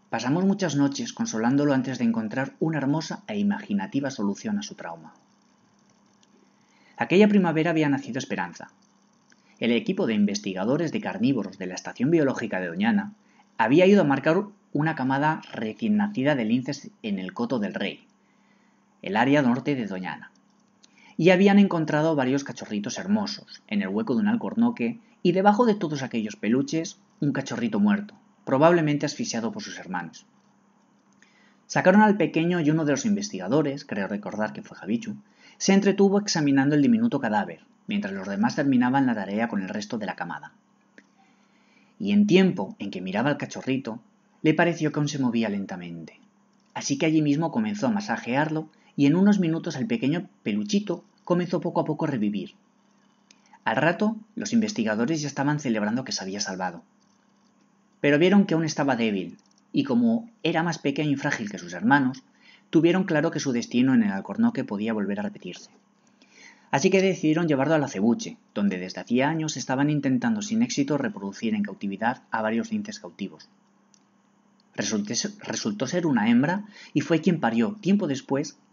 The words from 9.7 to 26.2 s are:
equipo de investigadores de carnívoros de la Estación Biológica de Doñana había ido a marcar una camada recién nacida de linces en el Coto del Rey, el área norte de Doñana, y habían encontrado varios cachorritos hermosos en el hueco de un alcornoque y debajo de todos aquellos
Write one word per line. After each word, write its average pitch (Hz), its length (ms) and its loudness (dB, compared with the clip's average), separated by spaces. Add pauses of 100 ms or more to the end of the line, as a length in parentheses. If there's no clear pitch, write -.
equipo 117 340 0
de 113 80 0
investigadores 104 800 0
de 110 80 -4
carnívoros 104 580 -2
de 95 80 -8
la 90 80 -8
Estación 117 360 -4
Biológica 127 500 0
de 90 80 -4
Doñana 101 440 0 (460)
había 143 280 6
ido 202 160 6
a - 20 4
marcar 156 400 0 (280)
una 156 220 0
camada 139 460 0 (120)
recién 107 440 -2
nacida 131 400 0
de 120 80 0
linces 123 460 -2 (120)
en 101 160 -4
el 92 160 -8
Coto 117 240 -2
del 95 160 -4
Rey, 98 320 -8 (960)
el 92 140 -4
área 135 260 4
norte 127 320 0
de 123 120 -4
Doñana, 92 440 -10 (840)
y 170 140 6
habían 196 280 8
encontrado 160 560 4
varios 135 300 2
cachorritos - 540 -8
hermosos - 680 -2
en 101 160 -2
el 92 60 -2
hueco 113 260 -2
de 113 60 2
un 104 80 2
alcornoque 117 720 0 (240)
y 175 100 4
debajo 208 340 4
de 214 80 4
todos 151 280 -4
aquellos 110 340 -6